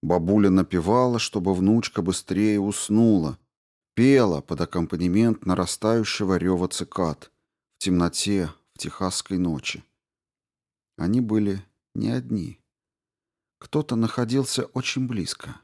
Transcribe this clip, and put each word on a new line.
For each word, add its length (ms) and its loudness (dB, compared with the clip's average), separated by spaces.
Бабуля 480 4
напевала, 680 2
чтобы 340 -2
внучка 480 2
быстрее 580 0
уснула, 800 2
пела 460 4
под 200 -6
аккомпанемент 840 0
нарастающего 920 0
рёва 300 0
цикад 640 -6
в 60 -10
темноте, 680 0
в 60 -20
техасской 580 -6
ночи. 460 -4
Они 240 0
были 420 0
не 140 -2
одни. 500 -6
Кто-то 360 -4
находился 680 -2
очень 420 -6
близко. 560 -8